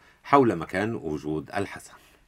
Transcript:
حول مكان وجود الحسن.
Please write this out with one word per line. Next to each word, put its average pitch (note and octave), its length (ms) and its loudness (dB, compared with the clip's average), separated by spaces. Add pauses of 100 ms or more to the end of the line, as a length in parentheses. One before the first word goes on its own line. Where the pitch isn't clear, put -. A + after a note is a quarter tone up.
(240)
حول B2 320 6
مكان F#2+ 400 -2
وجود D2+ 560 -6
الحسن. - 400 -8 (360)